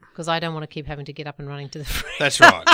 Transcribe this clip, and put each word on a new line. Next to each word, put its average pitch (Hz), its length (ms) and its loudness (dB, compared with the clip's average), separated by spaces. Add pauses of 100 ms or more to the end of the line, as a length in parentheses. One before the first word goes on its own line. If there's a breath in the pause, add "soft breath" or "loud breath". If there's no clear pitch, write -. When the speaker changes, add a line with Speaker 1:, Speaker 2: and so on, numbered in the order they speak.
(140)
Speaker 1:
'Cause 160 140 -10
I 165 120 2
don't 165 140 -4
wanna 151 140 -6
keep 151 180 -10
having 143 200 -8
to 143 80 -12
get 147 120 -10
up 147 140 -10
and 143 80 -10
running 143 220 -10
to 156 100 -12
the 143 60 -10
<laughs> - 0 -
freezer. - 340 -4
Speaker 2:
That's - 200 4
right. 262 340 6